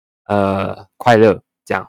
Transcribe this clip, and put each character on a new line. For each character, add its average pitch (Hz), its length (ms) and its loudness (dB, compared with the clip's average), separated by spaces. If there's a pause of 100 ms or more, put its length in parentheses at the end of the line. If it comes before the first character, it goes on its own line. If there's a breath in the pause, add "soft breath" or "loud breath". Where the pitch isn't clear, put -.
(280)
呃， 98 580 -4 (120)
快 120 180 2
乐， 107 260 2 (240)
这 - 80 -8
样， 95 160 -6